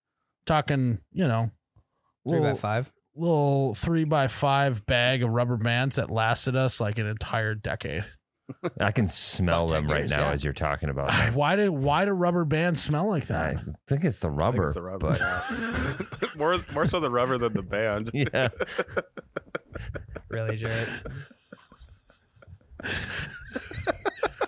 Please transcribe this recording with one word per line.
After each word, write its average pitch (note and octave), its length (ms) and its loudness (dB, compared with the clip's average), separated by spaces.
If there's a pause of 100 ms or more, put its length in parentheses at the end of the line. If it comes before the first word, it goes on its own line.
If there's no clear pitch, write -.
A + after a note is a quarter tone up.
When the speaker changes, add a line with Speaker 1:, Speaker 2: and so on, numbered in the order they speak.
(460)
Speaker 1:
talking, C#3 540 2 (140)
you F3 140 2
know, A2+ 240 2 (760)
Speaker 2:
Three D#3+ 120 2
by D#3 40 4
Speaker 1:
little, C#3+ 140 2
Speaker 2:
five. A2 340 -2 (240)
Speaker 1:
little C#3+ 600 2
three-by-five C#3 1120 2
bag B2 380 4
of A#2+ 60 2
rubber A#2+ 280 2
bands A#2+ 380 0
that A#2+ 160 -2
lasted A2+ 460 0
us, C3 240 2
like, G#2+ 180 -2
an G#2+ 80 -2
entire A2 480 -2
decade. F2+ 480 -6 (760)
Speaker 3:
I G#2 140 2
can G#2+ 160 2
smell E2+ 560 2
Speaker 2:
About E2 100 2
ten D#2 80 2
Speaker 3:
them D2+ 80 0
right D2+ 120 2
Speaker 2:
years, C#2+ 80 -2
Speaker 3:
now D2 120 2
Speaker 2:
yeah. D2 80 2
Speaker 3:
as C#2+ 120 0
you're D2 100 -2
talking D2 340 -2
about C#2 240 -2
Speaker 1:
I, - 140 4
Speaker 3:
them. A2+ 100 0
Speaker 1:
why C#3+ 220 2
do, G#3 140 4
why C#3+ 340 2
do G3+ 60 0
rubber F3 340 2
bands D#3 360 2
smell D#3 280 0
like - 180 -2
that? D#2 300 -2
Speaker 3:
I - 40 -4 (280)
think C#3+ 160 2
it's C3+ 160 0
the E2+ 80 0
Speaker 4:
I - 20 -2
think C#2+ 100 0
Speaker 3:
rubber, G#2+ 220 2
Speaker 4:
it's D2 100 2
the D#2+ 80 -4
rubber, F2+ 280 -2
Speaker 3:
but B1+ 100 2
Speaker 4:
yeah. - 1120 -4
<laughs> - 60 -16
More, D#3 180 2 (180)
more D#3 120 2
so F3+ 140 2
the D3 100 0
rubber B2 300 2
than A#2 140 0
the G#2 100 -2
band. G#2+ 480 -2
Speaker 3:
<laughs> - 20 -8
Yeah. C3 360 2 (1800)
Speaker 2:
Really, A2 260 -4
Jared? A2+ 320 -4 (3500)